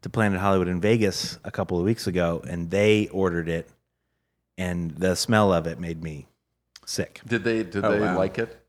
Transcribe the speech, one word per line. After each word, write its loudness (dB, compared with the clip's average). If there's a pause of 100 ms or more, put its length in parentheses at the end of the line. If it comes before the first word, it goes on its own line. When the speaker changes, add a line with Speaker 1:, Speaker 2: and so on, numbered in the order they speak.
Speaker 1:
to -10
Planet 2
Hollywood 4
in -2
Vegas 0
a -12
couple -2
of 0
weeks 0
ago, 0
and -6
they 6
ordered 0
it, -4 (880)
and -4
the 2
smell 4
of 2
it -8
made -8
me -10 (580)
sick. -8
Speaker 2:
Did -2
they, 2
did -4
Speaker 3:
Oh, 2
Speaker 2:
they 2
Speaker 3:
wow. 0
Speaker 2:
like 0
it? -6 (100)